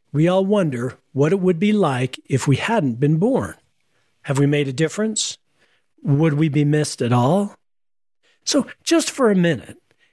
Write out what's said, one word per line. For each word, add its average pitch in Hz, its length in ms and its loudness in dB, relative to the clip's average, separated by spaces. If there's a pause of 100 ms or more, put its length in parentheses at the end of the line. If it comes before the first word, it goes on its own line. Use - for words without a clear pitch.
(120)
we 151 160 2
all 190 180 2
wonder 147 520 -2 (160)
what 143 180 0
it 196 80 2
would 180 200 0
be 208 120 2
like 139 540 0
if 135 200 -2
we 135 120 4
hadn't 147 420 -2
been 147 180 2
born. 175 380 -2 (680)
Have 135 140 -4
we 143 80 2
made 147 220 0
a 135 60 -6
difference? 208 640 -4 (680)
Would 156 300 2
we 151 160 0
be 147 160 0
missed 147 360 -2
at 120 120 2
all? 165 420 2 (920)
So - 220 -2 (160)
just 330 260 0
for 240 220 0
a 202 40 2
minute, 170 460 -2 (320)